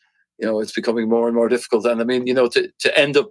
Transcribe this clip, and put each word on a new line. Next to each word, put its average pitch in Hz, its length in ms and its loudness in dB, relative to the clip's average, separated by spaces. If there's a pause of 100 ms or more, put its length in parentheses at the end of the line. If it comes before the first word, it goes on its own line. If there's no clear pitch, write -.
(420)
you 110 60 -2
know, 110 120 -2
it's 107 120 -6
becoming 113 360 -2
more 117 200 2
and 117 80 -2
more 117 120 2
difficult. 117 380 0
And 117 140 0
I 117 40 -2
mean, 123 220 -2
you 127 80 0
know, 123 140 4
to, 123 200 -2 (120)
to - 180 0
end 143 180 2
up, 139 140 2